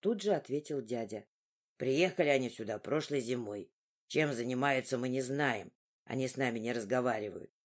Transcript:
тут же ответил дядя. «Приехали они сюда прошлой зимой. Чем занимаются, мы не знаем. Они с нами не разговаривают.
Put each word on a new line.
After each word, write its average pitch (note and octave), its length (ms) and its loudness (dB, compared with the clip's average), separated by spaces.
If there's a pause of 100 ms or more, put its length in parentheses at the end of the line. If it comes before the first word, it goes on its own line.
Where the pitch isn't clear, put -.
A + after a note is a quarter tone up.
тут G3+ 200 0
же G3+ 120 4
ответил C#3+ 480 -2
дядя. A2 440 -4 (520)
«Приехали D3+ 500 2
они C3 220 4
сюда G#2+ 300 -6
прошлой C#3+ 420 0
зимой. A2 500 -4 (360)
Чем D3 260 2
занимаются, B2+ 640 0
мы B2 100 0
не B2+ 140 0
знаем. C3 500 0 (320)
Они C3 240 -2
с B2+ 80 -4
нами B2 240 0
не A#2 140 -2
разговаривают. A2 800 -2 (120)